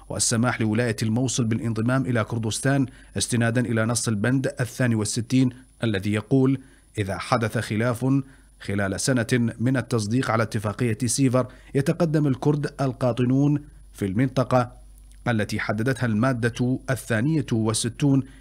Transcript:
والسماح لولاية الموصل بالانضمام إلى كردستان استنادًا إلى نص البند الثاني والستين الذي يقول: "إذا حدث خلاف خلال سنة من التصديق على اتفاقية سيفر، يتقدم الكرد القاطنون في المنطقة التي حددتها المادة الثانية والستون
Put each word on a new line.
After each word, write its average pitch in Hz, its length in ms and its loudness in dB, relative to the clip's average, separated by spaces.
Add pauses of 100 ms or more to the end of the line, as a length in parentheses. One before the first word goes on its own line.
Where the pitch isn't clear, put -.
والسماح 117 520 0
لولاية 110 420 0
الموصل 120 420 0
بالانضمام 113 640 0
إلى 120 180 0
كردستان 117 640 0 (300)
استنادًا 117 440 0
إلى 113 240 0
نص 117 240 -2
البند 120 520 0
الثاني 120 340 0
والستين 120 560 0 (340)
الذي 101 280 0
يقول: 131 480 2 (380)
"إذا 95 200 -4
حدث 113 400 0
خلاف 123 640 0 (380)
خلال 98 400 -2
سنة 120 600 2
من 131 160 2
التصديق 120 540 0
على 113 120 2
اتفاقية 110 640 -2
سيفر، 127 400 2 (280)
يتقدم 156 520 2
الكرد 147 540 0
القاطنون 131 840 2 (280)
في - 140 -6
المنطقة 120 680 0 (560)
التي 107 320 0
حددتها 113 460 -2
المادة 120 720 0 (120)
الثانية 127 640 0
والستون 117 680 2 (180)